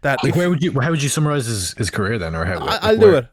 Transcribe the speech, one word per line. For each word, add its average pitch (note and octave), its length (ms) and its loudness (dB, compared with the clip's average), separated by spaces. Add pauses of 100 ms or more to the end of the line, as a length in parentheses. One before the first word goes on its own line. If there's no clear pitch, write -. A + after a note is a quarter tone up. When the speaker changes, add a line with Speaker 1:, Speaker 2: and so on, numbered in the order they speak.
Speaker 1:
that C#3 200 -2
Speaker 2:
Like, C3 80 2
Speaker 1:
if - 60 0
Speaker 2:
where F3 120 2
would E3+ 140 0
you, D3+ 180 0
how D3 100 0
would D#3+ 120 -2
you C#3+ 60 0
summarize D3 380 -2
his, G#2 280 -6
his G#2 160 -4
career G#2+ 260 -2
then, E2 200 -6
or E2 80 -4
how, F2+ 160 -4
Speaker 1:
I, E2 40 -8
Speaker 2:
like, A#2 200 -4
Speaker 1:
I'll A3 120 2
do A3+ 100 6
Speaker 2:
where F#3 100 8
Speaker 1:
it. A#2+ 160 -2